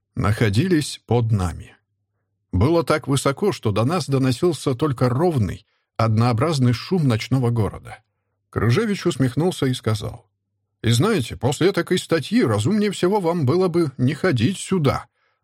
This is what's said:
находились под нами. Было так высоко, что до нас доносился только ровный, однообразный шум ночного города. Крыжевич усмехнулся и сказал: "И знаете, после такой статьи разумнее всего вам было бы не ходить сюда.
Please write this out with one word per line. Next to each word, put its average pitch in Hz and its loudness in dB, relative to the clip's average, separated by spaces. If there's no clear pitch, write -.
находились 160 0
под 117 0
нами. 87 -4
Было 156 2
так 156 0
высоко, 139 0
что - -4
до 104 0
нас 156 -2
доносился 135 0
только 131 0
ровный, 123 0
однообразный 120 2
шум 160 -2
ночного 120 0
города. 107 -4
Крыжевич 180 0
усмехнулся 147 0
и 127 0
сказал: 107 -6
"И 113 2
знаете, 147 2
после 156 0
такой 180 0
статьи 208 0
разумнее 170 2
всего 190 0
вам 165 0
было 185 2
бы 165 0
не 127 0
ходить 165 0
сюда. 139 0